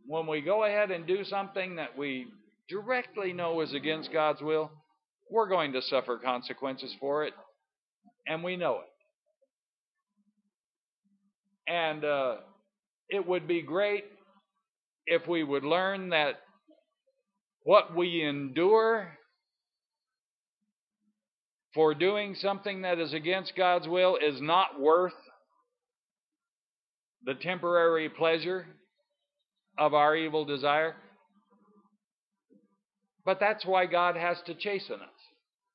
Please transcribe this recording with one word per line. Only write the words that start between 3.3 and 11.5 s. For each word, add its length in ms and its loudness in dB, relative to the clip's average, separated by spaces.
know 300 -2
is 100 -4
against 400 -4
God's 300 0
will, 280 -2
we're 180 0
going 240 0
to 100 -2
suffer 360 -2
consequences 800 -6
for 240 -2
it, 80 -6
and 160 -4
we 140 -4
know 240 0
it. 80 -18